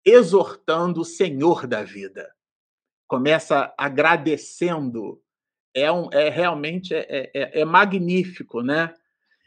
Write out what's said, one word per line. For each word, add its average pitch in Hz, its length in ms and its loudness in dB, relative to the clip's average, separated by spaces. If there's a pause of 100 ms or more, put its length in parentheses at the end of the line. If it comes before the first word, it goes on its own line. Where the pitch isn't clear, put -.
exortando 175 920 4
o 165 40 -6
Senhor 156 640 0
da 110 160 -4
vida. 98 500 -16 (760)
Começa 147 680 0
agradecendo. 143 1400 -2 (520)
É 147 180 0
um, 175 220 -4
é 151 160 2
realmente, 165 680 -4
é, 156 140 -6
é, 135 240 -8
é, 139 280 -4
é 156 40 0
magnífico, 180 960 0
né? 160 320 -2 (540)